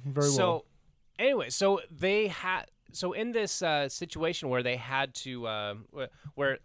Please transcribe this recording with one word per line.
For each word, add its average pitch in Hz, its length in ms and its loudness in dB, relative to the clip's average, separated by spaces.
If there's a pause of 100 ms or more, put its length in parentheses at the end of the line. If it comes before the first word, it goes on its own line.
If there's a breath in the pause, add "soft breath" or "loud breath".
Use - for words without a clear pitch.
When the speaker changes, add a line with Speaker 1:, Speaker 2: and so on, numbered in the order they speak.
Speaker 1:
very 143 240 2
Speaker 2:
so, 175 220 4
Speaker 1:
well. 165 140 0 (540)
Speaker 2:
anyway, 214 320 2
so 196 300 4 (100)
they 190 380 2
had, 185 380 -4 (260)
so - 200 -2
in 233 200 -4
this, 220 300 -2
uh, 147 260 2
situation 160 640 -4
where 123 120 2
they 123 140 0
had 131 400 -2
to, 123 300 -8
uh, 104 280 -4 (200)
wh-, 139 420 -12
where, 139 280 0